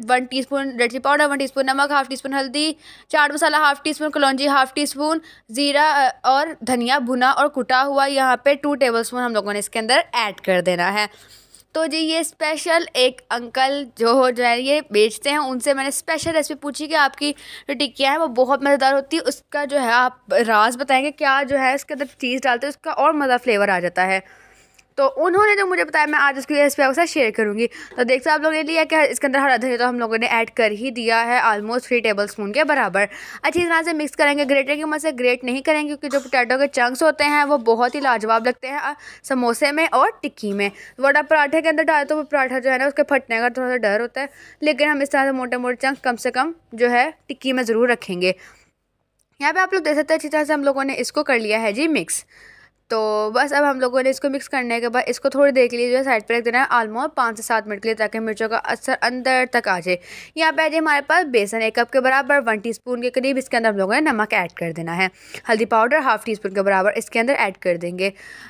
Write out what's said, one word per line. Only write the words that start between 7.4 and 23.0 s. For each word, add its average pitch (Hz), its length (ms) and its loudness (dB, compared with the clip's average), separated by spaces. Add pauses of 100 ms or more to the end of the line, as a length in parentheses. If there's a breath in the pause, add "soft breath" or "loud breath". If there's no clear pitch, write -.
कुटा 254 320 0
हुआ 277 260 2
यहाँ 262 360 2
पे 285 120 4
टू 285 200 -2
टेबलस्पून 240 460 0
हम 240 100 -2
लोगों 214 120 0
ने 202 140 -4
इसके 208 200 -6
अंदर 220 260 2 (120)
ऐड 214 240 -4
कर 185 220 0
देना 175 280 0
है। 208 180 -2 (640 loud breath)
तो 320 120 0
जी 302 120 -4
ये 320 260 -2
स्पेशल 320 640 -2 (100)
एक 254 240 0 (100)
अंकल 262 560 -2 (120)
जो 233 160 2
हो, 254 160 4
जो 240 140 -4
है 240 160 2
ये 277 200 0 (120)
बेचते 214 380 0
हैं, 294 100 -2
उनसे 262 340 -2
मैंने 269 180 -4
स्पेशल 320 400 -4
रेसिपी 302 280 -2
पूछी 294 280 -8
कि 311 80 -6
आपकी 285 340 0 (380 loud breath)
जो 285 60 -4
टिक्कियाँ 269 380 -2
हैं 311 60 0
वो 320 180 0
बहुत 262 280 2
मज़ेदार 277 300 4
होती 277 220 -2
है, 330 80 -2
उसका - 400 -6
जो 285 140 -2
है 240 140 0
आप 247 280 2 (120)
राज 226 440 4
बताएंगे, 269 360 0
क्या 277 320 2
जो 269 120 -2
है 262 180 2
इसके 285 200 -6
अंदर 269 120 -6 (140)
चीज़ 254 220 -4
डालते 247 240 0
हैं 294 40 -4
उसका 302 240 -10
और 294 200 2